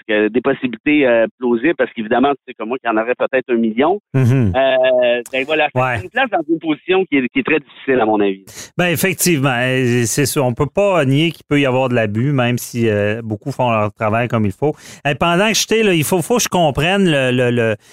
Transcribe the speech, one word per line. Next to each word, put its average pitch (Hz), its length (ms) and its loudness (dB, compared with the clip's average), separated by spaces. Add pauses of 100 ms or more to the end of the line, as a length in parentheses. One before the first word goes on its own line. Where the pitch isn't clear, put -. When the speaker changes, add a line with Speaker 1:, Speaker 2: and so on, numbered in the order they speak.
Speaker 1:
que 107 200 2
des 117 140 0
possibilités, 135 680 0
euh, 117 180 4 (140)
plausibles, 123 360 0
parce 120 180 -2
qu'évidemment, 117 400 0
tu - 40 -4 (100)
sais 127 60 -16
comme 110 160 -10
moi - 80 -6
qu'il 117 100 -8
y 113 60 -2
en 107 40 0
aurait 117 180 -2
peut-être 131 360 -2
un 117 60 2
million. 120 420 0 (140)
Speaker 2:
Mhm. 123 420 2
Speaker 1:
Euh, 127 680 2 (100)
ben 131 140 -2
voilà, 151 280 -2
c'est 127 80 0
Speaker 2:
Ouais. 127 220 -2
Speaker 1:
une - 80 -14
place 254 180 -2
dans 190 180 -2
une 302 120 -2
position 175 460 -2
qui 143 120 -2
est, 127 120 0
qui 139 100 -2
est 117 40 -4
très 151 160 0
difficile, - 400 -2
à 110 60 2
mon 110 140 0
avis. 98 260 -2 (320)
Speaker 2:
Ben 175 120 0
effectivement, 165 600 0
euh, 123 560 0
c'est 135 220 0
sûr. 139 180 -2
On 127 80 0
peut 143 180 -2
pas 190 340 2
nier 147 260 2
qu'il - 180 -18
peut 147 100 2
y 143 60 2
avoir 131 240 2
de 123 60 0
l'abus, 113 360 0
même 123 280 0
si, 117 280 -2
euh, 104 360 0
beaucoup 110 280 -8
font 123 200 -2
leur 107 220 0
travail 113 340 -2
comme 110 180 0
il 98 60 -2
faut. 147 220 -4 (340)
Et 143 80 -2
pendant 175 320 0
que 208 80 0
j'étais 220 260 0
là, 196 140 2
il 156 80 0
faut, 185 180 0
faut 240 160 -2
que 202 60 0
je - 60 -4
comprenne 175 560 0
le, 135 260 2
le, 123 180 2
le, 113 260 0 (180)